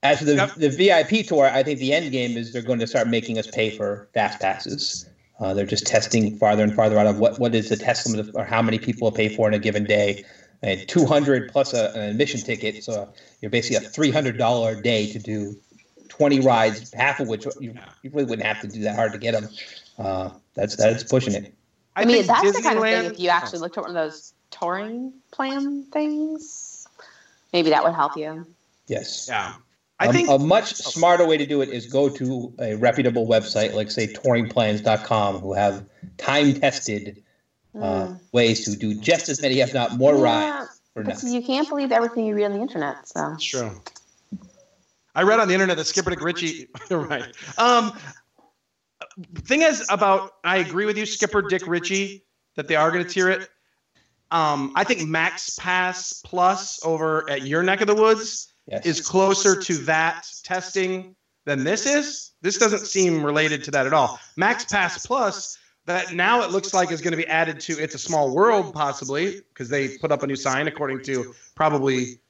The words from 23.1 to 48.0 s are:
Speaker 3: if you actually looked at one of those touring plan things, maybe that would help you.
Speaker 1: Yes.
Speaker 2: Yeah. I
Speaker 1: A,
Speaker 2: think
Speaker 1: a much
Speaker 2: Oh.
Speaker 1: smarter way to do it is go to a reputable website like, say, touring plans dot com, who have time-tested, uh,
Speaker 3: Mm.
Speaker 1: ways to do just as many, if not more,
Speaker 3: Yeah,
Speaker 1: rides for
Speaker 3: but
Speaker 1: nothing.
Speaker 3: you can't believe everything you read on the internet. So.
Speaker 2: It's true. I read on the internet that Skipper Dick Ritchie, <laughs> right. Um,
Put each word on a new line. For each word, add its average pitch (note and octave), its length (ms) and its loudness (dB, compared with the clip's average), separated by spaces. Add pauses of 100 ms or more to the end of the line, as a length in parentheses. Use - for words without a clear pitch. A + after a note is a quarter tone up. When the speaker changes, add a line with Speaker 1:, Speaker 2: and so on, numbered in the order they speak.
Speaker 3:
if - 80 -14
you F3 100 0
actually F3 300 0
looked E3+ 180 -8
at G3+ 40 -6
one F3 100 -8
of F3 40 -6
those D#3 380 -6 (160)
touring A3 640 -6 (180)
plan C#4 600 -4
things, D#4 960 -6 (680)
maybe E3 160 4
that D3+ 140 4
would E3+ 100 4
help D3+ 240 0
you. D#3 260 -8 (440)
Speaker 1:
Yes. A#2 420 -8
Speaker 2:
Yeah. G2+ 240 -4 (460)
I F#3+ 80 4
Speaker 1:
A, E3 60 4
Speaker 2:
think F4 160 4
Speaker 1:
a C#3 100 6
much F#3 340 2 (120)
Speaker 2:
Oh. - 40 -6
Speaker 1:
smarter E3+ 380 6
way D#3+ 100 4
to D3 80 0
do C#3+ 160 0
it C3+ 80 -2
is A#2 160 -8
go C3+ 240 2
to B2 500 -6
a A2 160 -4
reputable A#2+ 520 2
website A2 460 2
like, G#2+ 180 -2
say, A2 160 -2
touring A#2 420 0
plans G#2+ 320 2
dot G#2+ 220 2
com, G2+ 360 0
who G2 140 -6
have G2+ 300 2 (340)
time-tested, C3+ 1040 0 (520)
uh, G#3+ 40 -12
Speaker 3:
Mm. F#3+ 400 -4 (120)
Speaker 1:
ways A#2 340 2
to G#2 100 -4
do G#2+ 180 -4
just D3+ 360 0
as C#3 120 -6
many, C3 180 0
if B2 140 2
not B2 240 -2
more, C#3 180 6
Speaker 3:
Yeah, D3 60 6
Speaker 1:
rides C#4+ 600 0 (120)
for G#3+ 100 -10
Speaker 3:
but A#3 120 -4
Speaker 1:
nothing. A#3+ 180 -6
Speaker 3:
you A#3+ 80 -2
can't C4+ 260 -2
believe C#4+ 240 -4
everything A#3 360 0
you G#3+ 80 -2
read G#3 100 0
on G3+ 80 -2
the G3+ 80 -4
internet. D3+ 460 -8
So. D#3 260 -6
Speaker 2:
It's D#3 100 -10
true. A2 380 -6 (1300)
I E3 80 2
read G#3+ 160 6
on G#3+ 80 4
the F3+ 80 2
internet F#3 220 2
that D#3+ 80 -6
Skipper F3+ 260 -2
Dick D#3 100 -6
Ritchie, E3 460 -6 (120)
<laughs> - 120 -20
right. C#3+ 340 -4 (320)
Um, A#3 400 2 (1500)